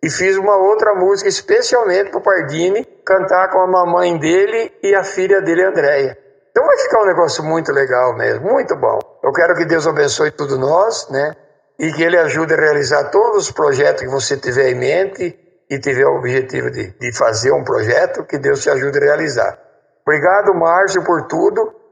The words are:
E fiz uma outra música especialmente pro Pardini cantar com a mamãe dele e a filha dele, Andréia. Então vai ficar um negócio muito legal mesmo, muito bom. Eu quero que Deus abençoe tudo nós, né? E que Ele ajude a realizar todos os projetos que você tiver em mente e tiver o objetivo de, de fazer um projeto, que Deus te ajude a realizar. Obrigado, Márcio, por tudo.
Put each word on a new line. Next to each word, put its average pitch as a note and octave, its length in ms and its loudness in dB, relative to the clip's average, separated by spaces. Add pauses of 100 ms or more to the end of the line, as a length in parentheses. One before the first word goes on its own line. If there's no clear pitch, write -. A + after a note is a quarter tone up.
E E3 60 -2
fiz F#3+ 280 0
uma G3+ 180 2
outra G#3 380 4
música G3 340 0
especialmente G3+ 840 0
pro - 100 -4
Pardini F3+ 640 0 (180)
cantar F#3+ 460 2
com F#3 100 0
a F#3 60 4
mamãe F3+ 540 2
dele G3 520 0 (120)
e G3 100 4
a G3 100 2
filha G3 380 0
dele, E3 220 0
Andréia. C#3+ 520 0 (360)
Então - 120 0
vai D5 140 4
ficar - 240 0
um G#3 60 2
negócio E3 360 0
muito D#3+ 280 -2
legal B2+ 440 0
mesmo, A2+ 360 -4
muito B3+ 240 0
bom. A2+ 240 0 (240)
Eu C#3+ 80 0
quero E3+ 240 2
que E3 100 -2
Deus D#3 220 0
abençoe D3+ 420 0
tudo C#3 300 -6
nós, F3+ 500 0
né? C#3+ 260 -4 (440)
E D#3+ 120 -4
que D3+ 120 -2
Ele E3+ 140 2
ajude D#3+ 360 0
a D#3+ 40 0
realizar D3 480 2
todos G#3 400 0
os - 60 -8
projetos D3 520 0
que C3 40 -8
você C3+ 300 -4
tiver B2+ 320 0
em B2+ 60 -2
mente E3+ 640 -4 (320)
e C#3 80 -6
tiver C3+ 260 0
o C#3+ 120 2
objetivo B2+ 520 -4
de, A#2+ 300 -10
de A#2+ 180 -8
fazer A#2 340 0
um C#3 120 0
projeto, - 640 -2
que - 120 -8
Deus C3+ 240 -2
te - 80 -2
ajude C#3 300 -2
a - 20 0
realizar. C#3+ 560 0 (480)
Obrigado, F3+ 480 2
Márcio, F3 500 0
por E3+ 200 -2
tudo. G4+ 500 -2 (180)